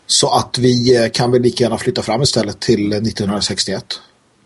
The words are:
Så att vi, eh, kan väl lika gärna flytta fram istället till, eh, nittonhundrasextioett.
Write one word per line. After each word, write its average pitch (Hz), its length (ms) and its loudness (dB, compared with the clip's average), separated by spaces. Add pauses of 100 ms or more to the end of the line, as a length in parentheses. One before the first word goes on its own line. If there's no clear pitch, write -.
Så - 220 0
att 123 280 -2
vi, 123 460 4
eh, 113 80 0
kan 123 200 0
väl 123 100 4
lika 120 220 0
gärna 113 140 0
flytta - 240 -2
fram 110 200 -2
istället 107 380 -2
till, 104 340 0
eh, 104 80 -2
nittonhundrasextioett. 101 960 -4 (460)